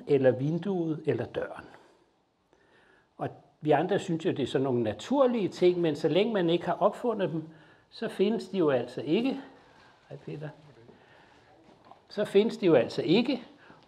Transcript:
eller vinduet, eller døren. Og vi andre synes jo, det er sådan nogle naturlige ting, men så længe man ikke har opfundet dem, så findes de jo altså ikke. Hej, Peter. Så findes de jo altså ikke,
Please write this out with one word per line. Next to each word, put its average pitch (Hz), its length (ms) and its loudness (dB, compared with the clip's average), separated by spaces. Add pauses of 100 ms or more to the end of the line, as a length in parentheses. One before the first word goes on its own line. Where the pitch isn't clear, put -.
eller 135 240 4
vinduet, 160 760 -2
eller 117 180 -2
døren. - 400 -10 (1500)
Og 147 100 -6 (320)
vi 151 100 0
andre 175 280 2
synes 165 280 -4
jo, 175 40 0
det 135 120 -4
er 120 40 -2
sådan 135 180 0
nogle 123 180 0
naturlige 240 680 0
ting, 180 320 2
men 160 160 0
så 160 120 -2
længe 196 240 2
man 175 180 0
ikke 170 160 -2
har 170 140 -2
opfundet 208 500 0
dem, 156 180 -8 (420)
så - 180 -10
findes 214 400 -2
de 196 100 -4
jo 160 120 4
altså 127 300 -2
ikke. 214 400 0 (680)
Hej, 143 160 -16
Peter. 151 240 -12 (1600)
Så 202 160 -4
findes 208 320 4
de 208 100 -2
jo 165 80 8
altså 123 280 4
ikke, 233 400 2 (460)